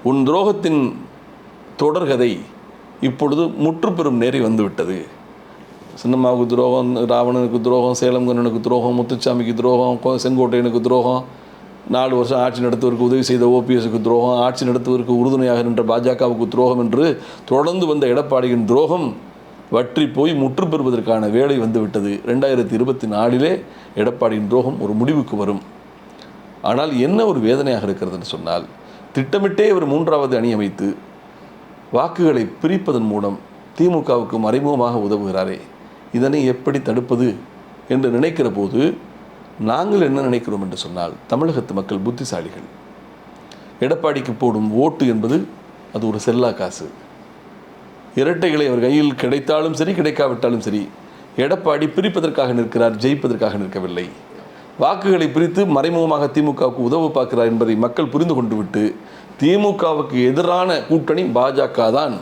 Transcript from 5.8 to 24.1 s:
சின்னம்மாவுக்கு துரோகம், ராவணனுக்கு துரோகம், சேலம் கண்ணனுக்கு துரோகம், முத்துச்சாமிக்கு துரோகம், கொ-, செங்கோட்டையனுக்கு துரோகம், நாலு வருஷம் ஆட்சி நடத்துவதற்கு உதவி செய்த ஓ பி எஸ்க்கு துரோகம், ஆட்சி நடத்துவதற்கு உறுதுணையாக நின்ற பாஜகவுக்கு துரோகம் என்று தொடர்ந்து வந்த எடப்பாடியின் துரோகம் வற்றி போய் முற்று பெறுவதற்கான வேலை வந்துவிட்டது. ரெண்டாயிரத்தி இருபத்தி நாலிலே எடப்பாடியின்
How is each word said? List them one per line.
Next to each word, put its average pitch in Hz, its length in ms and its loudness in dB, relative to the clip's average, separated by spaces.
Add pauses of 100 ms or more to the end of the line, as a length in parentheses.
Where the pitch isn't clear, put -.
சின்னம்மாவுக்கு 123 440 2
துரோகம், 123 500 2
ராவணனுக்கு 120 640 0
துரோகம், 123 340 2
சேலம் 123 320 0
கண்ணனுக்கு 120 340 0
துரோகம், 123 400 0
முத்துச்சாமிக்கு 120 540 -2
துரோகம், 123 500 2
கொ-, 127 220 2
செங்கோட்டையனுக்கு 120 540 2
துரோகம், 127 440 2 (640)
நாலு 127 260 2
வருஷம் 123 240 2
ஆட்சி 123 200 0
நடத்துவதற்கு 120 440 2
உதவி 127 180 4
செய்த 123 260 2
ஓ 123 140 4
பி 127 140 2
எஸ்க்கு 113 240 0
துரோகம், 120 400 2
ஆட்சி 127 260 0
நடத்துவதற்கு 123 520 0
உறுதுணையாக 123 440 2
நின்ற 120 200 0
பாஜகவுக்கு 120 640 0
துரோகம் 123 300 2
என்று 123 420 0 (240)
தொடர்ந்து 165 420 0
வந்த 151 200 0
எடப்பாடியின் 127 580 0
துரோகம் 143 500 2 (560)
வற்றி 127 380 0
போய் 143 260 0
முற்று 135 340 0
பெறுவதற்கான 117 580 0
வேலை 131 320 2
வந்துவிட்டது. 107 680 -2
ரெண்டாயிரத்தி 123 460 0
இருபத்தி 123 340 -2
நாலிலே 123 560 0 (340)
எடப்பாடியின் 110 500 0